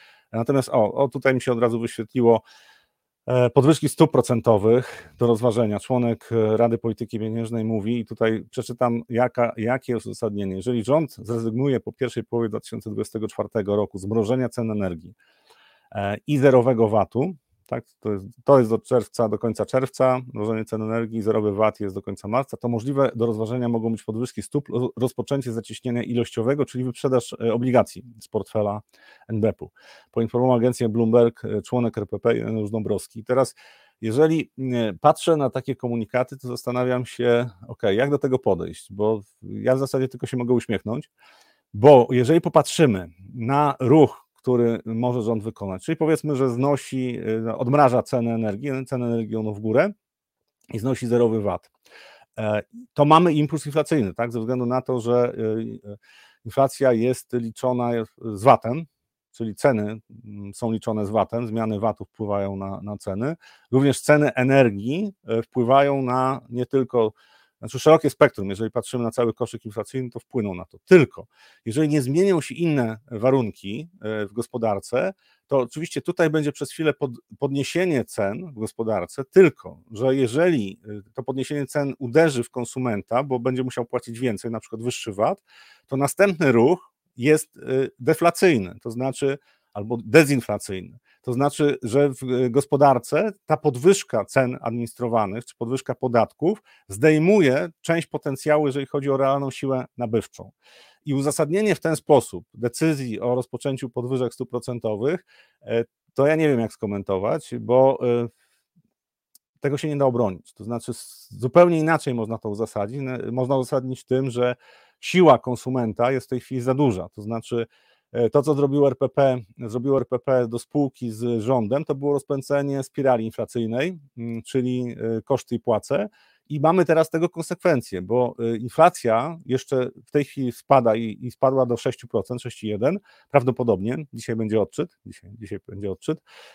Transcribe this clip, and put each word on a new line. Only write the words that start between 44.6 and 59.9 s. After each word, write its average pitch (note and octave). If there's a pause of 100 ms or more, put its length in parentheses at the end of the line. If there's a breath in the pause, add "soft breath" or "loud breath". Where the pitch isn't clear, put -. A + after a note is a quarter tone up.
może A#2+
rząd A2
wykonać, G2
czyli D#3+
powiedzmy, D3+
że C3
znosi, B2+ (280)
e, A2+
odmraża B2+
cenę A#2
energii, A2+ (140)
cenę B2
energii A2+
ono G#2+
w G2+
górę A#2+ (840)
i A2+
znosi B2
zerowy A2+
vat, F#2 (680 loud breath)
e, G#2+ (300)
to D3
mamy D#3+
impuls D3+
inflacyjny, D3
tak, A#2
ze A#2
względu B2
na B2+
to, B2+
że, A#2+ (520)
e, G#2
e, G#2 (480 soft breath)
inflacja C3+
jest A#2+
liczona A#2+ (260)
z G#2
vatem, C#3+ (460)
czyli A#2
ceny, A2 (260)